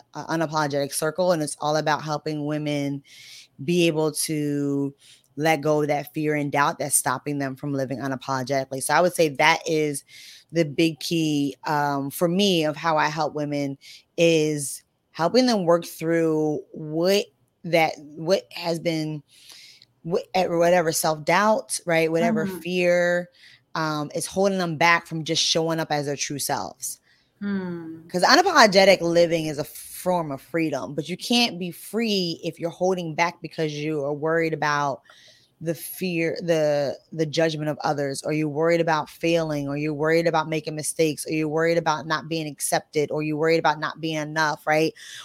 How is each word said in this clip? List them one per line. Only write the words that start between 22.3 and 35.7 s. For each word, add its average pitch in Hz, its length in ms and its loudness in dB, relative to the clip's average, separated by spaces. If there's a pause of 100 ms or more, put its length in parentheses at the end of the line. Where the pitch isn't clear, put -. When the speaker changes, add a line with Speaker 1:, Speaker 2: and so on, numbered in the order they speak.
Speaker 2:
Mm-hmm. 185 160 -8
Speaker 1:
fear, 175 680 0 (440)
um, 151 400 -4
is 165 120 -4
holding 190 320 0
them 170 200 -2
back 170 280 4
from 160 180 -8
just 160 180 0
showing 160 380 0
up 156 120 -4
as 147 140 -2
their 143 100 -4
true 139 240 -6
selves. - 580 -6 (420)
Speaker 2:
Hmm. 175 680 -8
Speaker 1:
'Cause 180 120 0
unapologetic 220 800 8
living 170 460 2
is 147 120 -4
a 147 60 -4
form 170 680 -6
of 135 80 -10
freedom, 147 540 -4
but 147 140 -6
you 180 80 -8
can't 240 440 0
be 180 100 -6
free 196 720 -4
if - 160 -8
you're 165 120 -6
holding 180 440 -2
back 170 260 -2
because 160 320 -6
you 147 320 -4
are 147 80 -4
worried 160 400 -2
about 147 500 -2 (600)
the 160 120 -4